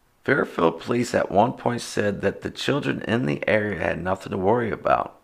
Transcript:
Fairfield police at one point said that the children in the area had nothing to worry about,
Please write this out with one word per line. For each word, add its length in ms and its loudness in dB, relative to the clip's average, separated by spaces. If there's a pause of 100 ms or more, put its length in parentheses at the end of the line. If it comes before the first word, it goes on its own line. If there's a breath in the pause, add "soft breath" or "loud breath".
(240)
Fairfield 580 0
police 320 -2
at 160 2
one 240 4
point 280 -2
said 400 -2
that 200 -2
the 80 -6
children 540 -2
in 240 0
the 200 -2
area 300 2
had 240 -2
nothing 300 -4
to 80 -2
worry 320 2
about, 520 0